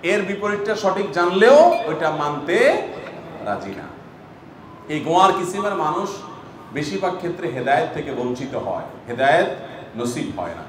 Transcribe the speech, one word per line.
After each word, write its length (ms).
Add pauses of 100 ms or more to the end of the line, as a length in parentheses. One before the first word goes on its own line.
এর 180
বিপরীতটা 540
সঠিক 360
জানলেও 640 (120)
ওইটা 240
মানতে 680 (640)
রাজি 240
না। 140 (1040)
এই 100
গোয়ার 320
কিসিমের 440
মানুষ 340 (640)
বেশিরভাগ 440
ক্ষেত্রে 300
হেদায়েত 460
থেকে 180
বঞ্চিত 440
হয়, 280 (240)
হেদায়েত 400 (500)
নসিব 420
হয় 120
না। 180